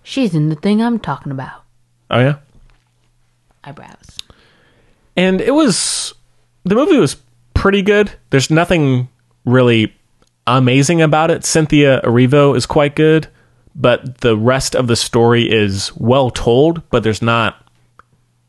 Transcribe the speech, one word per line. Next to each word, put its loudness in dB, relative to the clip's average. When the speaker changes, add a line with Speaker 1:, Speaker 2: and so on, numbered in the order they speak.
Speaker 1:
She's -4
in -2
the -4
thing -2
I'm -4
talking -10
about. -14
Speaker 2:
Oh, 0
yeah? 0
Speaker 1:
Eyebrows. -20
Speaker 2:
And 0
it -2
was, -2
the 0
movie 2
was 0
pretty 0
good. 0
There's 0
nothing 0
really 2
amazing 2
about 2
it. -4
Cynthia 2
Erivo 2
is -2
quite 0
good, 2
but -2
the 2
rest -2
of 0
the 0
story 0
is -2
well 0
told, 0
but -2
there's -4
not, -2